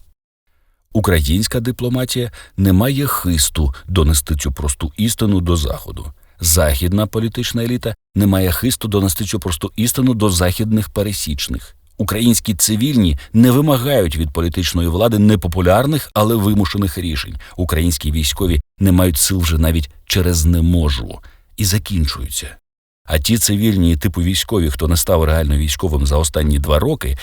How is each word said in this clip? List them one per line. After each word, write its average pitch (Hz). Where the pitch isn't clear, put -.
Українська 98
дипломатія 123
не 98
має 135
хисту 78
донести 78
цю 71
просту -
істину 104
до 87
Заходу. -
Західна 87
політична 117
еліта 117
не 101
має 95
хисту 117
донести 98
цю 98
просту 92
істину 123
до 104
західних 104
пересічних. -
Українські 110
цивільні 110
не 120
вимагають 127
від 73
політичної 85
влади 101
непопулярних, 104
але 107
вимушених 101
рішень. 85
Українські 80
військові 80
не 98
мають 90
сил 95
вже 80
навіть 80
через 85
«не 85
можу» 78
і 107
закінчуються. 85
А 78
ті 113
цивільні, 98
типу 90
військові, 90
хто 80
не 82
став 80
реально 78
військовим 76
за 71
останні 78
два 73
роки, 127